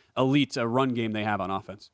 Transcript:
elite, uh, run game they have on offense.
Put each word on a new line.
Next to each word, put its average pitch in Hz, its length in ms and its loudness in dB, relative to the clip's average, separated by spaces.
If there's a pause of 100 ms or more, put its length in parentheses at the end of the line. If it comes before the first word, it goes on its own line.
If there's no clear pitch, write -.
(180)
elite, 135 400 2
uh, 117 100 0
run 131 220 2
game 117 240 -2
they 107 100 -2
have 104 160 0
on 95 100 -4
offense. 95 440 -8